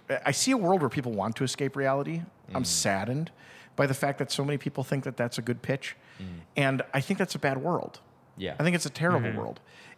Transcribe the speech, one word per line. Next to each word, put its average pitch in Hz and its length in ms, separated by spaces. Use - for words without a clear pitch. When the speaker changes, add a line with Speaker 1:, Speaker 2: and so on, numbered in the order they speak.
Speaker 1:
I 139 60
see 262 200
a 269 60
world 185 240
where 135 80
people 123 240
want 104 240
to 139 60
escape 135 320
reality. 143 460
I'm 131 100
Speaker 2:
Mm. - 40
Speaker 1:
saddened 110 640
by 139 120
the 135 60
fact 139 260
that 135 120
so 139 140
many 147 120
people 139 260
think 135 220
that 131 120
that's 120 200
a 123 40
good 117 200
pitch. - 340
Speaker 2:
Mm. 92 40
Speaker 1:
And 135 240
I 139 80
think 196 160
that's - 180
a 156 40
bad 135 220
world. 156 380
Speaker 2:
Yeah. 92 220
Speaker 1:
I 151 40
think 175 120
it's 165 100
a 147 40
terrible 151 400
Speaker 3:
Mm-hmm. 110 100
Speaker 1:
world. 113 200